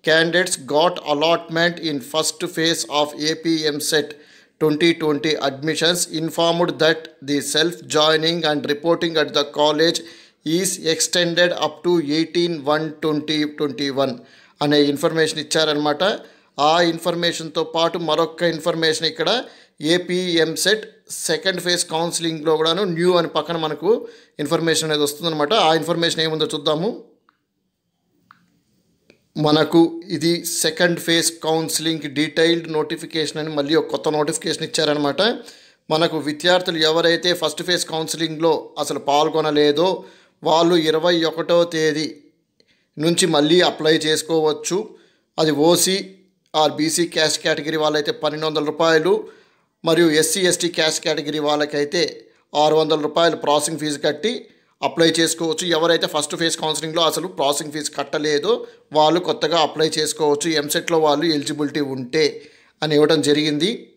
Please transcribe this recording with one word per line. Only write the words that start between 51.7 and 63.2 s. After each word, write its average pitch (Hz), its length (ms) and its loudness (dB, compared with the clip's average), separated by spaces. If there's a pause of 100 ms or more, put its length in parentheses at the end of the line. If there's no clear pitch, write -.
ఆరు 156 160 4
వందల 156 260 2
రూపాయలు 160 400 2
ప్రాసెసింగ్ 147 360 2
ఫీజు 147 220 -4
కట్టి 156 280 -2 (560)
అప్లై 165 200 4 (100)
చేసుకోవచ్చు. 165 460 0 (140)
ఎవరైతే 165 360 2
ఫస్ట్ 151 280 -2
ఫేజ్ 165 200 0
కౌన్సిలింగ్లో 160 480 -2
అసలు 156 180 -4 (100)
ప్రాసెసింగ్ 147 380 -2
ఫీజు 147 220 -6
కట్టలేదో 151 540 -2 (460)
వాళ్ళు 156 300 6
కొత్తగా 156 300 0 (100)
అప్లై 156 200 0 (100)
చేసుకోవచ్చు, 151 500 0 (140)
ఎంసెట్లో 165 440 -2
వాళ్ళు 151 200 4 (100)
ఎలిజిబిలిటీ 147 460 -4 (140)
ఉంటే 131 300 -2 (580)
అని 151 140 0
ఇవ్వడం 151 320 6